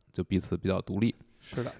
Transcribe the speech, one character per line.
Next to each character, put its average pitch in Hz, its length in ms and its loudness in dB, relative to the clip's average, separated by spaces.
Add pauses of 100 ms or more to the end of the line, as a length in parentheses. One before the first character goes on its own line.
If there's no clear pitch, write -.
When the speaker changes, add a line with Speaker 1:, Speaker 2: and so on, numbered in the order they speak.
(120)
Speaker 1:
就 90 120 -4
彼 95 160 2
此 - 180 0
比 92 100 -6
较 92 140 2
独 95 180 -4
立。” 117 160 2 (260)
Speaker 2:
是 - 220 -6
的， - 160 -8